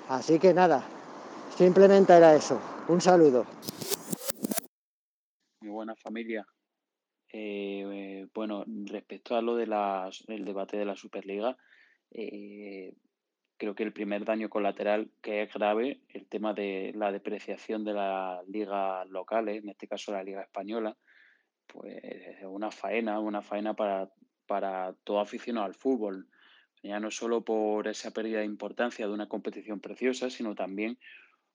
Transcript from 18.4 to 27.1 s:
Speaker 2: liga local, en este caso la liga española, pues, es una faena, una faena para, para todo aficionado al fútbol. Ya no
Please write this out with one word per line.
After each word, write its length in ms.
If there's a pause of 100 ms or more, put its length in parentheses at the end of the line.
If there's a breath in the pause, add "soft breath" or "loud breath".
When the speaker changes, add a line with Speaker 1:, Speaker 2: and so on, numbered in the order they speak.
Speaker 2:
liga 560
local, 440
en 200
este 180
caso 240
la 120
liga 200
española, 540 (720)
pues, 340
es 420
una 260
faena, 500
una 220
faena 320
para, 360 (360)
para 480 (100)
todo 160
aficionado 460
al 80
fútbol. 520 (560)
Ya 180
no 100